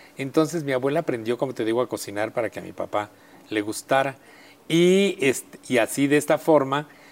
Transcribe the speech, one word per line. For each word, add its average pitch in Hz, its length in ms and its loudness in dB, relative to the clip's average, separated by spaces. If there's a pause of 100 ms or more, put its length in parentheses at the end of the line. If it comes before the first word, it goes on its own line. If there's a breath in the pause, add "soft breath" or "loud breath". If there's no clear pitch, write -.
(180 soft breath)
Entonces, 151 460 0
mi 139 80 -4
abuela 139 300 0
aprendió, 120 360 -4
como 131 160 -4
te 117 120 -4
digo, 113 160 0
a 120 80 -2
cocinar 104 420 -6
para 113 180 -4
que - 100 -12
a - 40 -14
mi 92 100 -14
papá 104 360 -4 (400 soft breath)
le 107 120 -2
gustara, 135 540 -2 (520 soft breath)
y, 180 520 4
este, - 480 -2
y 127 120 0
así, 135 280 0
de 147 100 4
esta 147 200 2
forma, 147 500 2 (240 soft breath)